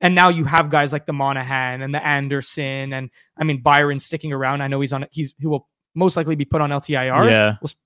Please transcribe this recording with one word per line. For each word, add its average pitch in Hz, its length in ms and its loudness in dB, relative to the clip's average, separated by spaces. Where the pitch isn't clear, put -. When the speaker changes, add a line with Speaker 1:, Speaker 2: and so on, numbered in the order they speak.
Speaker 1:
And 180 120 4
now 180 160 8
you 165 140 0
have 151 260 2
guys 147 240 2
like 147 120 -6
the 160 80 -6
Monahan 131 680 -4
and 139 120 -6
the 156 120 -4
Anderson, 139 880 -4
and, 131 160 -8
I 156 60 -2
mean, 147 180 0
Byron 143 360 4
sticking 151 360 -8
around. 135 280 -2
I 139 60 -4
know 139 140 -2
he's 135 120 -2
on, 135 180 -6
he's, 143 260 -6
he 143 80 -6
will 147 200 -2
most 175 220 2
likely 160 200 -2
be 143 100 -2
put 160 140 -2
on 147 120 0
L 139 80 -2
T 147 160 -4
I 131 120 -2
R. 131 200 4
Speaker 2:
Yeah. 107 340 4
Speaker 1:
We'll 151 60 -8
s-, - 180 -12